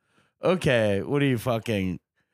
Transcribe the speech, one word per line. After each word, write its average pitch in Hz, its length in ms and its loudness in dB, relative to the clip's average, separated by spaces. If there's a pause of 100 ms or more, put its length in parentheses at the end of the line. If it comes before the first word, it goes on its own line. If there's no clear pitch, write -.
(440)
Okay, 117 560 2
what 127 220 -2
are 143 40 2
you 131 120 2
fucking, 104 600 -2 (360)